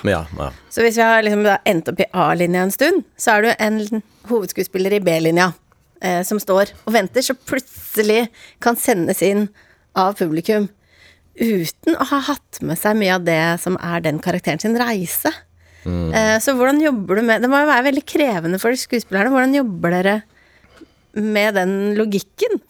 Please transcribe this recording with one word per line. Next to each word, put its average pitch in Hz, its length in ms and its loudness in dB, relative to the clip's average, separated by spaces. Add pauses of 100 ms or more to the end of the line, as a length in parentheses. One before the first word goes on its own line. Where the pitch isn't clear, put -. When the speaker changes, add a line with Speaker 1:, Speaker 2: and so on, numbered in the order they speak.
Speaker 1:
Ja, 87 220 0 (100)
ja. 71 140 -6 (200)
Speaker 2:
Så 226 120 -2
hvis 226 160 2
vi 233 40 6
har 226 200 4
liksom 208 220 0
da 202 200 4
endt 165 240 0
opp 175 120 -2
i - 120 0
A-linja 175 500 2
en 185 80 0
stund, 302 340 0 (120)
så 214 220 2
er 208 40 2
du 226 160 2
en 214 440 -2 (260)
hovedskuespiller 190 640 -2
i 208 80 2
B-linja, 170 540 2 (480)
eh, 180 200 -2
som 208 160 -2
står 196 340 0 (140)
og 214 60 -4
venter, 226 300 0
så 262 120 -2
plutselig - 920 -2 (320)
kan 240 160 0
sendes 190 460 0
inn 202 260 2 (460)
av 196 240 0
publikum 185 500 0 (680)
uten 220 600 -2
å 240 100 -2
ha 277 140 -2
hatt - 420 -8
med 151 160 -4
seg 214 180 0
mye 190 200 2
av 180 80 -4
det 170 360 0
som 180 220 -4
er 170 180 -4
den 156 200 -2
karakteren 175 400 -4
sin 226 160 0
reise. 240 560 -2 (520)
Speaker 1:
Mm. 82 300 -2
Speaker 2:
Eh, 220 240 2
så 269 160 0
hvordan 254 260 2
jobber 214 360 0
du 220 60 0
med, 226 200 2
det 247 80 2
må 277 80 4
jo 294 140 2
være 254 180 2
veldig 277 160 -2
krevende 190 540 0
for 233 100 0
skuespillerne, 233 600 -2
hvordan 262 260 2
jobber 180 340 -2
dere 190 320 0 (920)
med 214 380 0
den 196 420 0
logikken? 220 720 -2